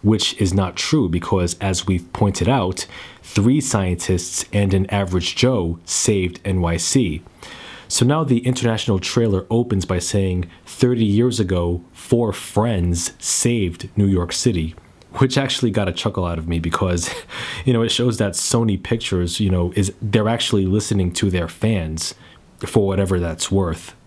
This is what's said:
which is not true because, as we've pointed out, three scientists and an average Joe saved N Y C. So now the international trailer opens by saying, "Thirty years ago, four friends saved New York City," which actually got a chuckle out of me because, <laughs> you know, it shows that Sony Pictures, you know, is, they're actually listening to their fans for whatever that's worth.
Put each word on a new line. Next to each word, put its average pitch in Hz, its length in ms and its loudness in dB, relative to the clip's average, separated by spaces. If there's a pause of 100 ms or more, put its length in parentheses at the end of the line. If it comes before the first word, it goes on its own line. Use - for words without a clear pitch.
which 107 380 2
is 92 140 2
not 92 220 0
true 135 320 0
because, 87 520 0
as 95 280 -2
we've 92 240 -2
pointed 101 360 0
out, 98 380 0 (380)
three 123 360 2
scientists 92 920 -2
and 101 220 2
an 95 160 2
average 92 440 -2
Joe 95 520 0
saved 92 580 0
N 92 160 0
Y 85 160 0
C. 85 440 0 (720)
So 120 100 4
now 151 200 4
the 123 200 2
international 117 540 0
trailer 101 520 0
opens 113 340 0
by 90 160 -2
saying, 92 500 -2 (160)
"Thirty 123 380 2
years 107 340 2
ago, 87 420 0 (120)
four 117 400 0
friends 87 880 0
saved 101 760 0
New 101 120 4
York 87 240 2
City," 85 420 0 (460)
which 131 180 4
actually 127 320 0
got 101 160 0
a 90 60 -2
chuckle 98 320 -2
out 85 120 -2
of 80 120 -6
me 85 100 0
because, 85 500 0 (300)
<laughs> - 260 -10
you 131 80 2
know, 117 100 2
it 113 100 0
shows 120 260 0
that 101 140 0
Sony 110 500 0
Pictures, 90 560 -2
you 107 100 2
know, 87 280 2
is, 98 260 0
they're 107 260 2
actually 110 380 0
listening 95 460 0
to 101 180 0
their 90 160 -2
fans 82 680 -2 (500)
for 104 180 4
whatever 95 360 2
that's 82 320 -4
worth. 87 420 -2 (120)